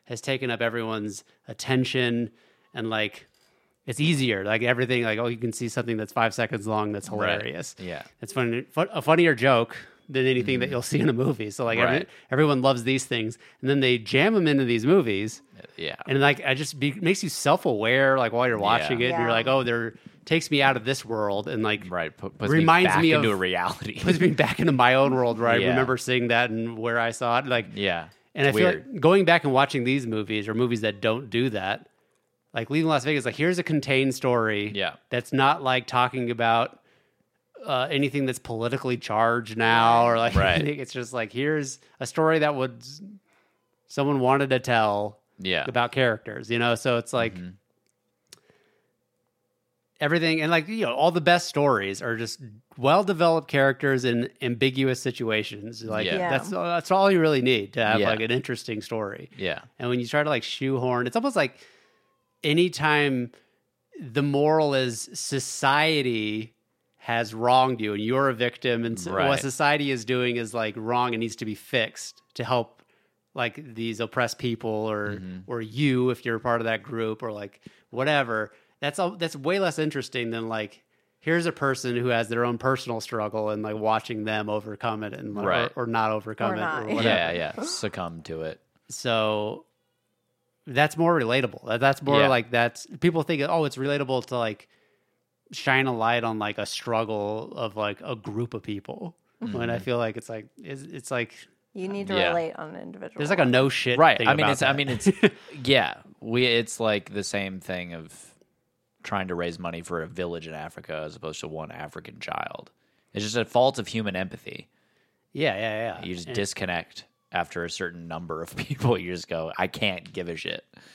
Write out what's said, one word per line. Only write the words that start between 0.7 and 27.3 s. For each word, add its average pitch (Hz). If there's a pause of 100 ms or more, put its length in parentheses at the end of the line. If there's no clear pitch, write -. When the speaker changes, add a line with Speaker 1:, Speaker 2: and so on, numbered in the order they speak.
Speaker 1:
attention 123 (440)
and, 113
like, 107 (600)
it's 127
easier. 131
Like, 107
everything, 123
like, 110
oh, 120
you 120
can 117
see 120
something 117
that's 107
five 113
seconds 107
long 107
that's 98
Speaker 2:
Right. 95
Speaker 1:
hilarious. 73
Speaker 2:
Yeah. 87 (180)
Speaker 1:
It's 117
fun, 120
fun, 170
a 160
funnier 165
joke 117 (340)
than 131
anything 127
that 127
Speaker 2:
Mm-hmm. 139
Speaker 1:
you'll 120
see 143
in 156
a 135
movie. 117
So, 123
like, 113
every-, 120
Speaker 2:
Right. 190 (220)
Speaker 1:
everyone 139
loves 127
these 131
things. 117 (240)
And 131
then 139
they 123
jam 135
'em 180
into 139
these 117
movies. 113 (340)
Speaker 2:
Yeah. 85 (100)
Speaker 1:
And, 139
like, 143
I 135
just 143
be-, 139
makes 185
you 190
self-aware, 135
like, 113
while 120
you're 113
watching 110
Speaker 2:
Yeah. 123
Speaker 1:
it. -
And -
you're 117
Speaker 3:
Yeah. 117
Speaker 1:
like, 113
"Oh, 131
they're," 117 (300)
takes 160
me 143
out 135
of 110
this 135
world 107
and, 110
like, 107
Speaker 2:
Right. 82
Pu-, -
puts 107
Speaker 1:
reminds 165
Speaker 2:
me 185
back 180
Speaker 1:
me 160
Speaker 2:
into 135
Speaker 1:
of 95
Speaker 2:
reality. 92
Speaker 1:
<laughs> -
puts 175
me 175
back -
into 170
my 123
own 135
world 120
where 117
I 117
Speaker 2:
Yeah. 95
Speaker 1:
remember 127
seeing 123
that 117
and 113
where 117
I 117
saw 117